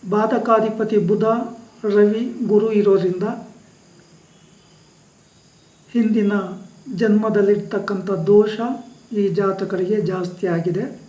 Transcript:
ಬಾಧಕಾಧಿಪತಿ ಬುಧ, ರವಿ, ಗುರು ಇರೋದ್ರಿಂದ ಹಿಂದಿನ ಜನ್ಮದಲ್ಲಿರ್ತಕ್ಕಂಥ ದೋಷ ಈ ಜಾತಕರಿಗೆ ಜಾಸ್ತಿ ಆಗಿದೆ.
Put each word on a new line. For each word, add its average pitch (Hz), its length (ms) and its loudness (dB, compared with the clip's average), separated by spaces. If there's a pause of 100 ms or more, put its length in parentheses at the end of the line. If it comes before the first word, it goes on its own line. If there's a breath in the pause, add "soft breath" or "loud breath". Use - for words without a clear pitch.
ಬಾಧಕಾಧಿಪತಿ 220 880 0
ಬುಧ, 196 260 2 (600)
ರವಿ, 208 520 2 (100)
ಗುರು 208 260 2
ಇರೋದ್ರಿಂದ 190 520 2 (2750)
ಹಿಂದಿನ 214 400 2 (640)
ಜನ್ಮದಲ್ಲಿರ್ತಕ್ಕಂಥ 202 1160 0
ದೋಷ 208 480 4 (540)
ಈ 202 140 0
ಜಾತಕರಿಗೆ 190 760 -2
ಜಾಸ್ತಿ 180 460 -4
ಆಗಿದೆ. 175 600 -4